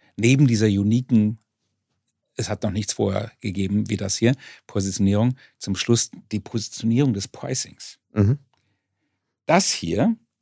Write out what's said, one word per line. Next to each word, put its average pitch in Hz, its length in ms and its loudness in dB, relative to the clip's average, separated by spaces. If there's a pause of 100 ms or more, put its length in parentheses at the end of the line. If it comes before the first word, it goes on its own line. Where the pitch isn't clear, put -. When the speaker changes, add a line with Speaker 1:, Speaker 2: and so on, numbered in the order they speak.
(160)
Speaker 1:
neben 135 300 4
dieser 110 200 4
uniken, 107 720 2 (1000)
es 110 140 -6
hat 104 120 -6
noch 107 80 -2
nichts 101 220 -4
vorher 101 480 -2
gegeben 98 480 -4
wie 104 80 -2
das 98 220 -6
hier, 117 160 2 (320)
Positionierung, 101 680 0 (220)
zum 98 180 -6
Schluss - 340 0 (220)
die 107 80 -4
Positionierung 117 760 -2
des 101 140 -6
Pricings. - 680 -12 (140)
Speaker 2:
Mhm. 107 260 4 (1080)
Speaker 1:
Das 185 260 2
hier 113 440 0 (260)